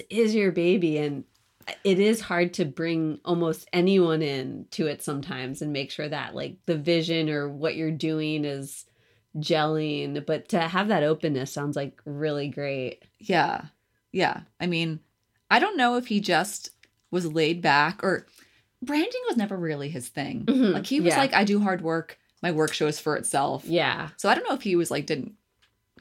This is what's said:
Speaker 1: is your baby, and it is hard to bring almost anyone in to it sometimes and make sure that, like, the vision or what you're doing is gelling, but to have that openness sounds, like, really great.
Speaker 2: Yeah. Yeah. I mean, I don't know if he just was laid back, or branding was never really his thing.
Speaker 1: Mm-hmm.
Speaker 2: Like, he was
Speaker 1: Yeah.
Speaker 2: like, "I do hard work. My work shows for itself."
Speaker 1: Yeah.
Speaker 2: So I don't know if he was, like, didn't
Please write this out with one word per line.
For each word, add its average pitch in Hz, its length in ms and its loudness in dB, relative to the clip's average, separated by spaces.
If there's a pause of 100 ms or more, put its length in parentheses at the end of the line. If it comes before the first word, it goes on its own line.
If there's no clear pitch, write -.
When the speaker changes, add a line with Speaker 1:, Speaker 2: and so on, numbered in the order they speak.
(100)
Speaker 1:
is 220 240 2
your 202 180 2
baby, 170 460 2
and 143 260 -4 (600)
it 190 140 4
is 220 220 4
hard 175 340 0
to 185 120 0
bring 160 580 -2
almost 170 480 0
anyone 175 480 6
in 135 520 -4
to 160 160 -2
it - 140 -6
sometimes 135 600 -6
and 151 100 -4
make 139 180 -4
sure 151 180 -6
that, 143 260 -8
like, 143 220 -8 (100)
the 170 100 2
vision 160 540 2
or 147 180 -2
what 143 280 -4
you're 156 140 -2
doing 156 540 -2
is 139 400 -8 (520)
gelling, 151 880 0
but 156 220 -2
to 208 120 0
have 180 280 0
that 185 160 2
openness 151 480 0
sounds, 147 240 -4
like, 139 280 -8
really 147 440 -4
great. 139 560 -6 (140)
Speaker 2:
Yeah. 160 480 0 (440)
Yeah. - 300 0 (180)
I 175 80 -4
mean, 165 340 -2 (500)
I 208 100 6
don't 392 160 0
know 247 220 2
if 247 100 -6
he 214 120 2
just 180 500 0 (400)
was 175 220 -2
laid 160 300 2
back, 151 400 4
or 190 240 0 (560)
branding 320 460 0
was 254 80 0
never 202 200 -2
really 151 340 -4
his 143 180 -10
thing. - 380 -6
Speaker 1:
Mm-hmm. 254 260 4
Speaker 2:
Like, 143 140 -2
he 269 140 0
was 170 120 4
Speaker 1:
Yeah. 143 60 4
Speaker 2:
like, - 160 2
"I 202 100 4
do 202 160 2
hard 190 220 0
work. 160 360 -4 (240)
My 175 100 0
work 156 200 2
shows 151 260 0
for 151 180 -2
itself." 139 500 -2
Speaker 1:
Yeah. 151 500 0
Speaker 2:
So - 120 -2
I 220 60 6
don't 453 140 -4
know 285 60 0
if - 80 -6
he 196 140 0
was, 170 140 2
like, 143 160 -4
didn't - 280 -4 (680)